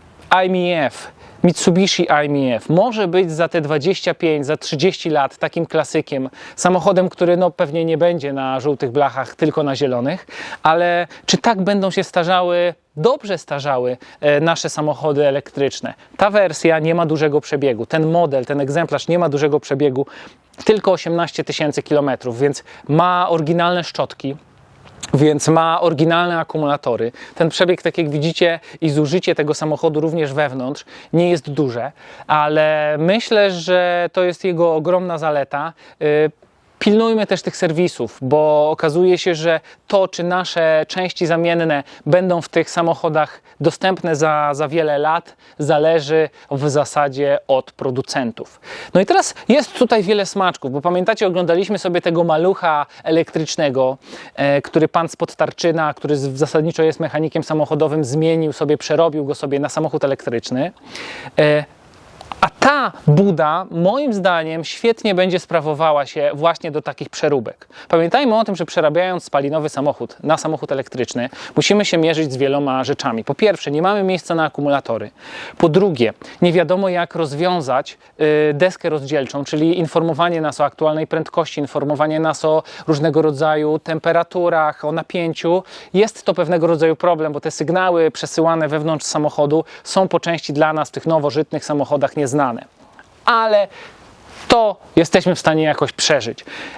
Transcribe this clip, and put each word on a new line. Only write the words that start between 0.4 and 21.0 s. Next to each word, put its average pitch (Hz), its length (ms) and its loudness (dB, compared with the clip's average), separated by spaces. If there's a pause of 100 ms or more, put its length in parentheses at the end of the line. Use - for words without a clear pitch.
M 185 80 0
E 175 320 0
F, - 260 -8 (320)
Mitsubishi 180 580 4
I 151 240 2
M 147 100 0
E 131 200 0
F - 120 -8
może 202 400 2
być 175 240 2
za 160 160 0
te 170 120 -2
dwadzieścia 156 540 -2
pięć, 151 320 0
za 147 100 -2
trzydzieści 165 540 -2
lat 139 260 0
takim 160 300 -4
klasykiem, 143 640 -2 (260)
samochodem, 180 520 2
który, 175 280 2
no, 180 140 2
pewnie 165 340 -2
nie 165 140 0
będzie 160 340 0
na 131 280 -4
żółtych 135 300 -2
blachach, 131 440 -2
tylko 156 280 0
na 139 140 -2
zielonych, 131 500 -2 (360)
ale 175 440 2 (200)
czy - 120 2
tak 214 240 0
będą 196 280 0
się 180 140 -2
starzały, 175 680 0 (220)
dobrze 202 420 0
starzały, 131 580 -4 (240)
e, 147 200 4
nasze 165 300 0
samochody 147 560 0
elektryczne? 139 680 -4 (220)
Ta 202 140 2
wersja 165 480 2
nie 160 160 2
ma 170 120 0
dużego 151 340 2
przebiegu, 135 460 -2
ten 160 240 0
model, 147 360 0
ten 143 140 -2
egzemplarz 143 480 -2
nie 170 100 2
ma 170 100 2
dużego 143 320 0
przebiegu, 139 460 -2 (580)
tylko 202 280 0
osiemnaście 170 520 -4